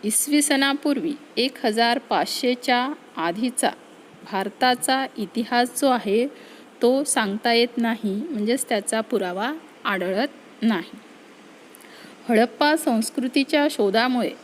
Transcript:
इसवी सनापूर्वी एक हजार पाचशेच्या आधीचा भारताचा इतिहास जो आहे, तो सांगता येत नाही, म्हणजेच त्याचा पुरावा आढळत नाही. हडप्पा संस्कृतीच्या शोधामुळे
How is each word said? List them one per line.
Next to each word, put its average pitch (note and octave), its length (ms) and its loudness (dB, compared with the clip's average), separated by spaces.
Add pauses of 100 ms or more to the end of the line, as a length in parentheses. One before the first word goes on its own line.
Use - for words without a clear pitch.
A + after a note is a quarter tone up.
इसवी D4 380 2
सनापूर्वी C#4 720 0 (260)
एक B3+ 280 -2
हजार A#3 340 2
पाचशेच्या B3 880 0 (300)
आधीचा F#3 520 -2 (540)
भारताचा B3+ 800 0 (120)
इतिहास A#3+ 640 -2
जो C#4 80 4
आहे, A3+ 360 2 (560)
तो C4 220 4
सांगता A3 500 0
येत A#3+ 240 2
नाही, A3+ 380 -2 (140)
म्हणजेच A#3 400 -2
त्याचा A3 320 -2
पुरावा G3 500 -2 (340)
आढळत G3 800 -4
नाही. G#3 340 -2 (1300)
हडप्पा B3 460 4
संस्कृतीच्या C4+ 960 0
शोधामुळे A3+ 600 0 (120)